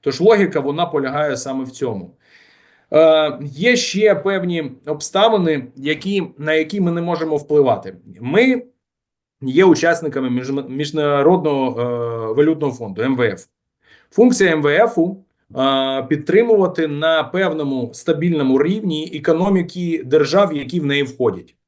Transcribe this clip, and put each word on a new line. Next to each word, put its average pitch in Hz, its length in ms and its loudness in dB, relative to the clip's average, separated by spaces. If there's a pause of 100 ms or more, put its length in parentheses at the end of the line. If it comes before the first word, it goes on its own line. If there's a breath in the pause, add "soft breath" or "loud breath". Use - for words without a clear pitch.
Тож 139 200 -4
логіка, 185 400 4
вона 143 260 -2
полягає 143 500 -2
саме 135 280 -6
в 123 60 -14
цьому. 107 400 -8 (840 soft breath)
Е, 156 500 4
є 170 340 0
ще 214 380 2
певні 180 580 -4 (140)
обставини, 165 800 0 (120)
які, 156 460 -4 (160)
на 151 160 -2
які 160 260 -2
ми 175 100 0
не 170 120 -4
можемо 165 340 -2
впливати. 135 580 0 (260)
Ми 240 420 2 (800)
є 135 220 2
учасниками 160 680 2
між-, 131 380 -4
Міжнародного, 143 1120 0
е, 117 540 -4
валютного 147 380 0
фонду, 110 300 -8
М 131 140 -2
В 123 40 -2
Ф. 107 260 -2 (640 soft breath)
Функція 202 420 4
М 156 100 0
В 151 240 4
Фу, 190 380 -2 (340)
е, 135 440 0
підтримувати 180 840 2
на 156 380 0
певному 151 680 -4
стабільному 147 680 0
рівні 170 520 -2
економіки 175 920 0
держав, 156 520 2
які 156 240 -4
в 147 60 -4
неї 143 160 0
входять. 117 520 -4 (140)